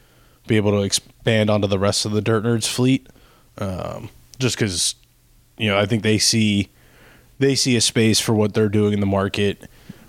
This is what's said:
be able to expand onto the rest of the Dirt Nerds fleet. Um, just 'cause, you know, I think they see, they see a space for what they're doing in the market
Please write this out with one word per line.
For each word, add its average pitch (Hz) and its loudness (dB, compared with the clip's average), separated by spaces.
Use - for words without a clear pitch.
be 110 2
able 104 2
to 104 2
expand 107 -2
onto 104 0
the 98 0
rest 101 0
of 107 -6
the 104 0
Dirt 110 0
Nerds 117 -2
fleet. 127 0
Um, - -8
just 123 -2
'cause, 95 -4
you 110 -4
know, 98 2
I 104 2
think 107 0
they 107 2
see, 104 0
they 135 2
see 123 0
a 113 2
space 110 2
for - 0
what 107 2
they're 110 2
doing 104 2
in 101 -2
the 101 0
market 98 -2